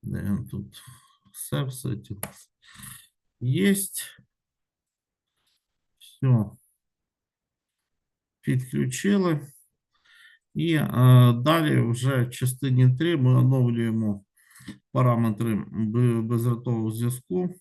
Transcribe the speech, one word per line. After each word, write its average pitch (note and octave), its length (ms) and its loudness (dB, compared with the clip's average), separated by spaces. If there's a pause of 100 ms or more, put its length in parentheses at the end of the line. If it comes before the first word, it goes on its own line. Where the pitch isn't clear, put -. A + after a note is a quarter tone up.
Де F2+ 200 -8
він G2 240 -6
тут? - 360 -14 (480)
Все, - 320 -8
все B2+ 320 -8
тут - 320 -14 (1120)
єсть. F#3+ 760 -2 (1800)
Все. B2 460 0 (2000)
Підключили. C#3+ 1040 -2 (1040)
І, D#3+ 200 -2
е, D3+ 140 0 (460)
далі C#3+ 480 2 (100)
вже B2 320 -2
в A#2+ 60 -4
частині B2+ 680 2
три E3 200 0
ми B2+ 180 4
оновлюємо A#2 920 0 (680)
параметри A#2 800 0
бе-, A2+ 500 0
бездротового A#2 720 -4
зв'язку. D3 680 -6